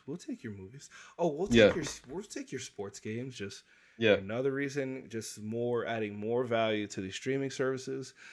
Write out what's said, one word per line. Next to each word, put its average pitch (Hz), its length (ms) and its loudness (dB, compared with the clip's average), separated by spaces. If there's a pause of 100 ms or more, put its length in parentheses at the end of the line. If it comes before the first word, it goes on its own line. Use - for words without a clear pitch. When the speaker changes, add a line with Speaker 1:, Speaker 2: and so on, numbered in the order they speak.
Speaker 1:
we'll 151 100 -8
take - 240 -12
your 117 120 -10
movies, 139 360 -16 (280)
oh, 175 100 2
we'll 143 200 -2
take 117 100 4
Speaker 2:
Yeah. 101 180 12
Speaker 1:
your, 175 100 -2 (220)
we'll 170 160 -8
take - 260 -12
your 127 120 -8
sports - 400 -10
games." 120 340 -6
Just - 280 -12 (340)
Speaker 2:
Yeah. 110 160 8
Speaker 1:
another 113 400 2
reason, 135 560 -4
just 110 320 -8
more, 117 440 -2
adding 107 320 -2
more 117 280 0
value 110 420 2
to - 140 -8
the 95 100 -6
streaming 135 400 -4
services, 131 640 -4 (180)